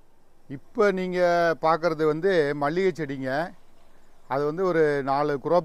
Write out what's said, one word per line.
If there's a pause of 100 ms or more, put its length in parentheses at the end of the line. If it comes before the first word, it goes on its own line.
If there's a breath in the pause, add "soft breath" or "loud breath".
(580)
இப்போ (140)
நீங்க (460)
பார்க்குறது (100)
வந்து (300)
மல்லிகை
செடிங்க. (1000 soft breath)
அது
வந்து
ஒரு (280)
நாலு (100)
க்ரோ